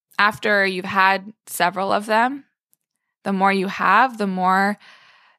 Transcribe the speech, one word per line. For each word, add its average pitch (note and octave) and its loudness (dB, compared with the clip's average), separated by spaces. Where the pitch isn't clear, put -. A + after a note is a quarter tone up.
After G#3 0
you've F#3 -4
had F#3+ 0
several F#3 -2
of G#3 0
them, A#3 0
the G3 -4
more G3 2
you G3 0
have, G#3+ 2
the G#3 -2
more F#3+ 0